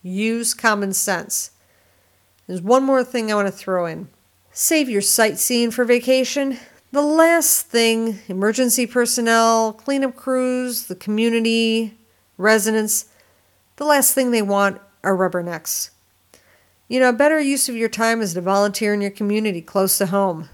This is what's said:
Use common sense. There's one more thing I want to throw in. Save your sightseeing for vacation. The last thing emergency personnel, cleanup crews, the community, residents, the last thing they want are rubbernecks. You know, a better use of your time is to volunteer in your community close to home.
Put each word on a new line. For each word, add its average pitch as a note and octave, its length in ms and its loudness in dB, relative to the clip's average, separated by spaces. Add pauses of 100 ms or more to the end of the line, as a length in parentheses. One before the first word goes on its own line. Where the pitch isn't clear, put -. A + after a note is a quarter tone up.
Use A3 500 -4
common G3+ 400 0
sense. - 600 -6 (960)
There's F#3 120 -8
one A#3+ 220 2
more C4 220 0
thing A#3 260 -4
I G#3 60 0
want G3+ 100 0
to F#3 60 -4
throw F3+ 340 -4
in. E3 220 -10 (420)
Save D4+ 380 0
your G3+ 120 0
sightseeing A#3 720 0
for A#3+ 140 -2
vacation. B3+ 760 0 (340)
The C#4+ 100 0
last D#4+ 640 2
thing A3+ 640 0
emergency A3 580 0
personnel, A3+ 840 2
cleanup C4+ 420 -2
crews, B3+ 720 -4
the F#3 100 -10
community, A3+ 1040 0 (400)
residents, G#3+ 680 0 (680)
the D4 100 -10
last C#4+ 300 4
thing B3+ 160 2
they A3+ 120 2
want G3 380 0 (220)
are F#3+ 140 2
rubbernecks. F3 720 -4 (960)
You B3 140 -2
know, B3+ 80 6
a B3 40 4
better D4 280 2
use C#4 280 0
of A#3+ 60 -8
your A3+ 140 -2
time A3+ 320 0
is F3+ 140 -4
to F3+ 60 -4
volunteer G3+ 540 0
in G#3 60 -2
your G3+ 100 -4
community G#3 500 -2
close F#3+ 380 -2
to G3 80 0
home. F3+ 480 -2